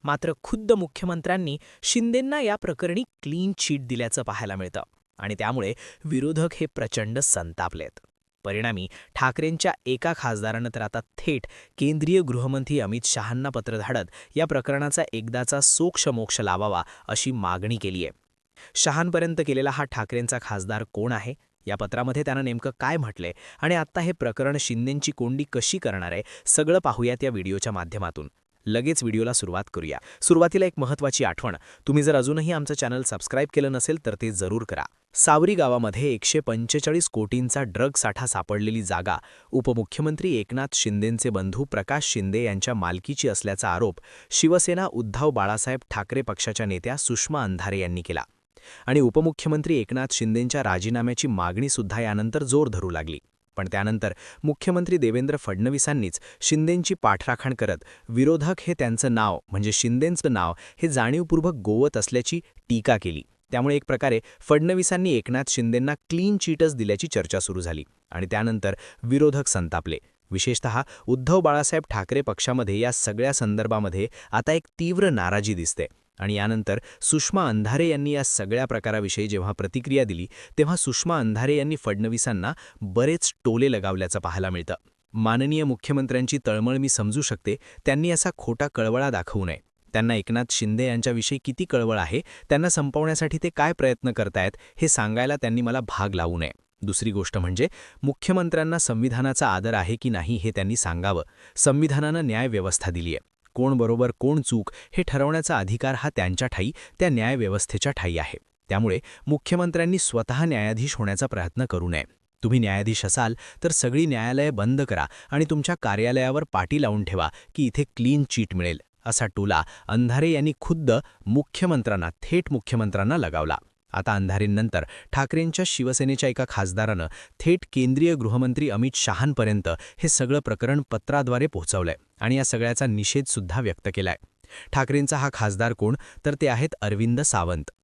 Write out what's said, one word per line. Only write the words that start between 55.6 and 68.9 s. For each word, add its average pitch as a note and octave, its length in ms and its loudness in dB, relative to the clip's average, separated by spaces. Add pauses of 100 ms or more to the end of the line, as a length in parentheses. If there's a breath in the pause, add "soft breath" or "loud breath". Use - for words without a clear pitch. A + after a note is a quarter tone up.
शिंदेंची E3+ 540 2
पाठराखण A#2+ 600 2
करत G2+ 220 -2 (320 loud breath)
विरोधक D3 520 4
हे E3+ 140 -2
त्यांचं A#2+ 400 0
नाव G#2+ 240 4 (120)
म्हणजे G2+ 220 0
शिंदेंचं C3+ 600 2
नाव F2 200 2 (300 loud breath)
हे E3 60 2
जाणीवपूर्वक D#3+ 680 2
गोवत A2 420 2
असल्याची B2 440 0 (280 soft breath)
टीका A#2 340 4
केली. D#2+ 200 -4 (300)
त्यामुळे C3+ 240 2
एक C#3+ 100 -2
प्रकारे B2+ 340 0 (200 loud breath)
फडणवीसांनी F3+ 720 2
एकनाथ B2+ 360 0
शिंदेंना B2 460 0
क्लीन F#3 420 0
चिटच D#3+ 380 2
दिल्याची G#2 320 0
चर्चा F#2+ 340 -2
सुरू F#2 200 -4
झाली E2 240 -6 (260)
आणि F2+ 200 -4
त्यानंतर G#2+ 440 0 (280 loud breath)